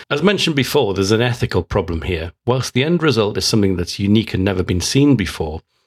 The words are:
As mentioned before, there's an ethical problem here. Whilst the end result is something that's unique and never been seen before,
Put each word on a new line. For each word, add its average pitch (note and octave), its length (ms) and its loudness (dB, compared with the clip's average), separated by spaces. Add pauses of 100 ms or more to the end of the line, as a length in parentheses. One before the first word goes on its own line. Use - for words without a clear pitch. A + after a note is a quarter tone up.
(120)
As D3 100 -2
mentioned F3+ 340 2
before, B2+ 380 0
there's F#2+ 160 0
an A2 140 4
ethical A#2+ 400 -2
problem E2+ 400 -4
here. E2+ 280 -6 (140)
Whilst B2+ 300 -2
the B2+ 80 2
end E3 180 0
result A2+ 360 0
is F#2 80 -4
something G2 300 2
that's F2 220 -6
unique G#2 380 2
and F#2+ 100 0
never F#2 160 0
been F2+ 200 -2
seen C#3 340 4
before, E2 460 -6 (260)